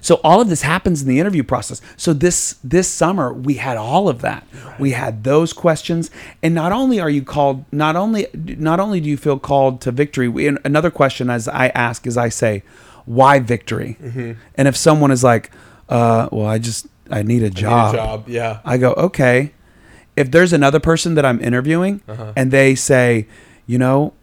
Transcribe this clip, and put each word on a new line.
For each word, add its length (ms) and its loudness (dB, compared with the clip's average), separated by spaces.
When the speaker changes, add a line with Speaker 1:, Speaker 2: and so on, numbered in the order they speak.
Speaker 1:
So 240 2
all 160 6
of 80 2
this 140 -2
happens 380 -2
in 80 -4
the 120 2
interview 240 0
process. 360 -6
So 160 -2
this, 520 -2
this 240 0
summer, 440 -2
we 220 -4
had 240 -6
all 300 0
of 140 -2
that. 220 -6
Speaker 2:
Right. 140 -16
Speaker 1:
We 100 0
had 340 -6
those 280 2
questions. 580 -2
And 120 2
not 180 0
only 280 0
are 80 -2
you 140 0
called, 500 -2
not 240 0
only, 380 -2
not 460 -2
only 200 -2
do 80 -4
you 80 -2
feel 220 -2
called 440 0
to 100 -4
victory, 360 -2
we, 200 -2
and 160 -2
another 260 2
question 400 0
as 180 -4
I 200 0
ask 380 -4
is 120 -4
I 100 0
say, 360 -2
"Why 320 4
victory?" 640 -4
Speaker 2:
Mm-hmm. 300 -10
Speaker 1:
And 120 2
if 80 -2
someone 360 4
is 100 0
like, 280 2
"Uh, 440 2
well, 140 -2
I 120 0
just, 280 -8
I 120 -2
need 200 2
a 40 0
Speaker 2:
"I 20 0
need 40 -4
a 80 -8
Speaker 1:
job." 340 4
Speaker 2:
job," 340 -4
yeah. 360 -6
Speaker 1:
I 140 -2
go, 160 2
"Okay." 580 0
If 140 -2
there's 220 6
another 280 4
person 340 0
that 100 2
I'm 160 0
interviewing 680 -2
Speaker 2:
Uh-huh. 280 -14
Speaker 1:
and 140 0
they 240 6
say, 520 2
"You 120 -2
know 340 0